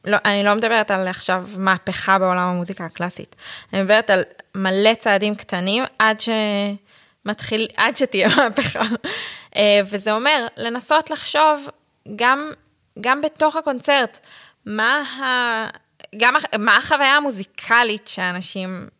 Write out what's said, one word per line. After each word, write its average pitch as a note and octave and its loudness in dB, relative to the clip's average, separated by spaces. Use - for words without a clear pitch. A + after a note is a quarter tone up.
לא, G3+ 0
אני G3+ 2
לא G#3 4
מדברת A3 0
על F#3+ 0
עכשיו F#3 -4
מהפכה F#3+ 0
בעולם F3+ 2
המוזיקה F3 -4
הקלאסית, - -10
אני G3 0
מדברת G#3+ 4
על F#3 4
מלא G3 2
צעדים G#3 0
קטנים G3 -2
עד A3 2
שמתחיל, G#3+ -4
עד A3+ 2
שתהיה A3 2
<laughs> - 4
מהפכה. A#3 0
אה, G#3 6
וזה G3+ -4
אומר B3 0
לנסות C#4 -2
לחשוב D4 0
גם, C4+ 0
גם C4+ 0
בתוך D4+ 0
הקונצרט, C#4 -2
מה A3+ 0
ה-, B3+ -4
גם A#3+ 4
הח-, D4+ -2
מה G#3 4
החוויה C#4 2
המוזיקלית A#3 0
שאנשים F#3 -8